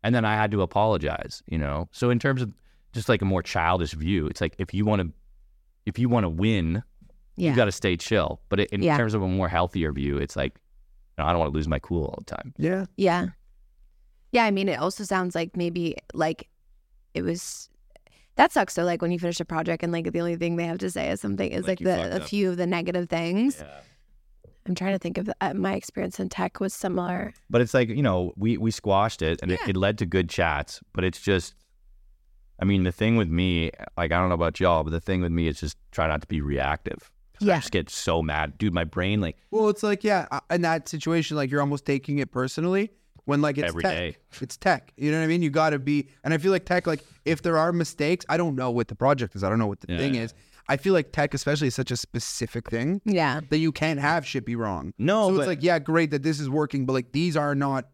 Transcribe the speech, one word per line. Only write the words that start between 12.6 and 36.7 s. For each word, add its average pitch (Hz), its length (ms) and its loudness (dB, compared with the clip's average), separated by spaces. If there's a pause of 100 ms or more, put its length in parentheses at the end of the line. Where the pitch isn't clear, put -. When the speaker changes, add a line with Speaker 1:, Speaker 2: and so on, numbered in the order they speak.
Speaker 2:
Yeah. 185 300 2 (1000)
Yeah, 233 140 4
I 214 60 2
mean, 196 180 0
it 139 100 0
also 185 260 -4
sounds 180 300 -2
like 170 220 -4
maybe, 170 400 -2 (160)
like, 160 360 -2 (640)
it 170 80 -4
was, - 480 -6 (680)
that 294 160 6
sucks. 208 220 0
So, 170 100 0
like, 175 160 0
when 175 120 0
you 175 60 0
finish 175 220 -4
a 165 40 -4
project 165 380 -2
and, 170 100 -2
like, 170 200 -2
the 170 80 0
only 170 160 -2
thing 170 200 -2
they 170 100 -2
have 165 120 -4
to 185 120 -4
say 165 200 -4
is 196 100 -4
something, 196 300 -2
is, 185 120 -4
Speaker 1:
Like, 190 60 -4
Speaker 2:
like, 180 120 -2
Speaker 1:
"You 170 60 -2
Speaker 2:
the, 180 100 2
Speaker 1:
fucked 175 180 -2
Speaker 2:
a 185 80 -4
Speaker 1:
up." - 60 -12
Speaker 2:
few 196 220 0
of 175 60 -4
the 175 100 0
negative 175 420 -2
things. 180 520 0
Speaker 1:
Yeah. 71 200 -18 (880)
Speaker 2:
I'm 180 80 -2
trying 185 180 -2
to 190 60 0
think 175 200 -6
of, 208 120 -6 (100)
uh, 175 140 -2
my 190 200 -2
experience - 440 -8
in 190 120 -4
tech 185 280 -6
was 196 140 -2
similar. 180 640 -4 (160)
Speaker 1:
But 120 100 4
it's 117 140 0
like, 123 160 4
you 127 120 0
know, 92 340 2
we, 107 200 0
we 113 140 0
squashed 104 520 0
it 82 200 0
and 87 80 -4
Speaker 2:
Yeah. 90 140 2
Speaker 1:
it, - 60 -2
it 92 60 0
led 101 220 2
to 104 80 -2
good 87 240 0
chats. 76 500 -2 (140)
But 90 100 -2
it's 90 160 -2
just, 95 340 0 (1040)
I 92 40 -2
mean, 95 200 4
the 90 80 2
thing 113 240 2
with 101 120 2
me, 85 420 2 (260)
like, 85 140 0
I 85 80 2
don't 92 100 4
know 90 60 2
about 82 260 0
y'all, 85 220 4
but 76 80 -4
the 80 100 -2
thing 92 200 0
with 87 120 0
me 82 160 2
is 76 120 -4
just 76 160 -6 (160)
try 107 160 0
not 76 140 -2
to - 40 -18
be 78 140 -2
reactive. 71 680 -4 (280)